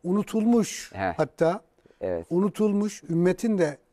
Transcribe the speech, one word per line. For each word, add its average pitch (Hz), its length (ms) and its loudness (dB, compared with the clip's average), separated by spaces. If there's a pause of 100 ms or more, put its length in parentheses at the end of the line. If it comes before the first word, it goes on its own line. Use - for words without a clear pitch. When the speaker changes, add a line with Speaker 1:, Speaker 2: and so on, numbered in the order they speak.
Speaker 1:
unutulmuş 214 880 0
Speaker 2:
Heh. 165 220 -2
Speaker 1:
hatta. 165 440 0 (400)
Speaker 2:
Evet. 87 300 -4
Speaker 1:
Unutulmuş, 202 800 0
ümmetin 180 480 2
de 151 200 0 (140)